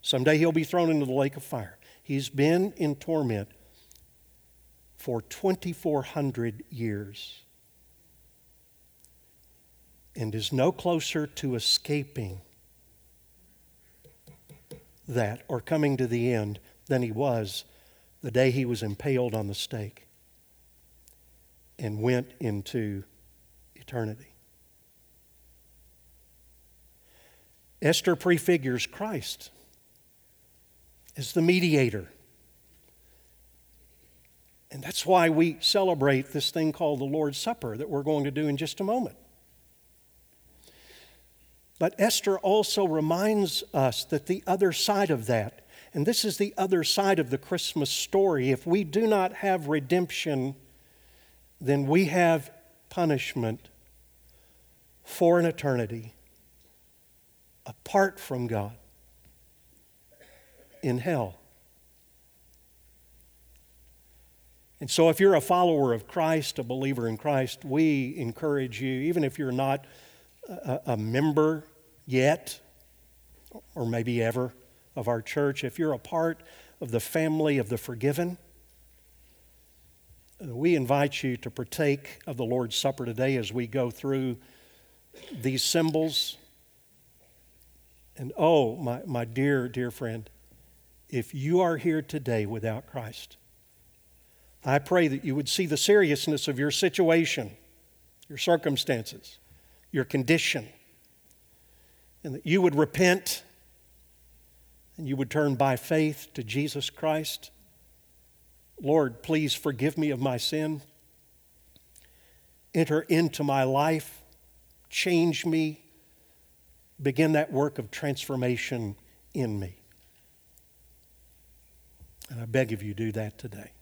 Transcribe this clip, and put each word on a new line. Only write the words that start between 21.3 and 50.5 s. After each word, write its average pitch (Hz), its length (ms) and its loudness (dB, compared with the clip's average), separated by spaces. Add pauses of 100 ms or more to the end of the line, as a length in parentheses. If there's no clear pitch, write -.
and 107 240 -4
went 123 360 0
into 104 640 -4 (720)
eternity. 117 600 -8 (3500)
Esther 170 340 4
prefigures 151 720 2
Christ - 640 -8 (1700)
as 139 160 -8
the 175 80 0
mediator. 151 720 2 (2500)
And 139 140 -12
that's - 220 -6
why 175 240 6
we 160 300 2
celebrate 143 720 2
this - 180 -4
thing 156 220 0
called 147 280 -2
the 139 40 -4
Lord's 143 340 -2
Supper 143 400 -6
that 147 100 -8
we're 143 140 -2
going 147 220 0
to 143 60 -2
do 151 180 -2
in 143 100 -2
just 156 220 -6
a 196 40 -2
moment. 220 320 -2 (2500)
But 170 200 0
Esther 202 400 2
also 202 480 2
reminds 170 840 0
us 131 320 0
that - 220 -4
the 185 200 -4
other 190 260 2
side 202 360 0
of 131 160 0
that 110 420 -2 (260)
and 143 140 0
this 226 180 0
is 208 120 -2
the 202 200 -2
other 185 280 2
side 196 340 2
of 131 120 0
the 135 80 -2
Christmas 156 520 -4
story. 165 600 2
If 127 160 0
we 190 180 2
do 190 220 0
not 196 280 2
have 185 340 0
redemption, 147 840 0 (1080)